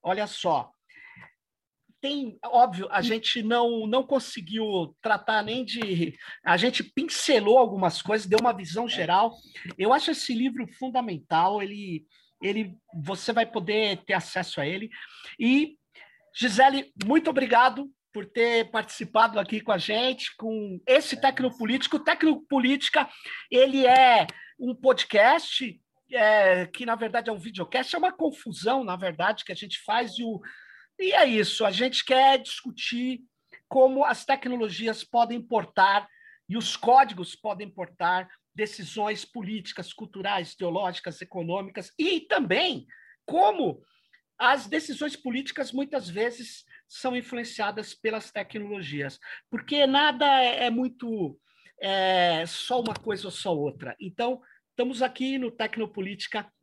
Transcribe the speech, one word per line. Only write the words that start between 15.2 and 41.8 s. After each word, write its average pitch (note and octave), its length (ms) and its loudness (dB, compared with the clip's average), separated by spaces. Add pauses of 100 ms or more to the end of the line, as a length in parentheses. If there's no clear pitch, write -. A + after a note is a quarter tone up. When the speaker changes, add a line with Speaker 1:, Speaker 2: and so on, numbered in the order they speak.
Speaker 1:
E, C#4 360 2 (600)
Gisele, C4 580 4 (100)
muito D#4 280 2
obrigado B3+ 580 2 (240)
por G3 140 -10
ter A#3 420 2
participado A3 680 0
aqui G#3 200 -4
com A3 120 -4
a G3 80 2
gente, A#3+ 580 -4
com G#3+ 500 -8
esse C4+ 280 4
Speaker 2:
É. - 40 -14
Speaker 1:
Tecnopolítico. C4 800 0
Tecnopolítica, C#4+ 1120 2 (400)
ele C4 380 6
é B3 400 8 (320)
um B3 160 -4
podcast, B3 1040 2 (300)
é, G#3 560 4
que, A#3+ 180 -10
na A#3 100 0
verdade, A3+ 340 -4
é A3 40 -4
um G3+ 60 -8
videocast, G#3+ 560 -6
é - 20 -2
uma F#4 140 0
confusão, B3+ 720 -2
na F#3 120 -6
verdade, F3+ 480 -2
que - 80 -12
a F3 40 -8
gente G3 280 -10
faz. A3 340 -2
E, A#3+ 60 -6
o, A3+ 160 -6 (600)
e F#4 120 0
é F4 160 8
isso, A3 360 0
a G#3 60 2
gente B3 340 -2
quer C4 360 6
discutir B3 800 -8 (500)
como C4 340 4
as B3 220 -2
tecnologias A3+ 800 -2
podem A#3 340 0
importar G3+ 680 0 (420)
e G3 80 -4
os - 180 -4
códigos A3 600 4
podem G#3 320 -8
importar F3+ 600 -4 (280)
decisões G#3 680 -6
políticas, G3+ 680 -12
culturais, G3 640 -8
teológicas, F3+ 640 -6
econômicas F#3 800 -8